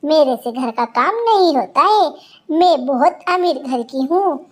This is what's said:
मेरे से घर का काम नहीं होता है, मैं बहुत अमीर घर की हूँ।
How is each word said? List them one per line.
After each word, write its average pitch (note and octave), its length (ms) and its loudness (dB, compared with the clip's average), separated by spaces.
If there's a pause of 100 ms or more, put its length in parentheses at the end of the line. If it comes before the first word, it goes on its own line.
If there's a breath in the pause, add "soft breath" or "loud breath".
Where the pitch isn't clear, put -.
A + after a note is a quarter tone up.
मेरे D4 320 2
से A#3+ 160 -8
घर B3 180 -6
का A#3 140 -4
काम B3 300 -2
नहीं G#4 420 2
होता G#3 240 -2
है, F#4+ 280 2 (420 loud breath)
मैं D#4+ 360 2
बहुत C#4 320 0 (100)
अमीर F4+ 300 0
घर B3+ 240 -6
की C4 240 -6
हूँ। E4+ 460 -2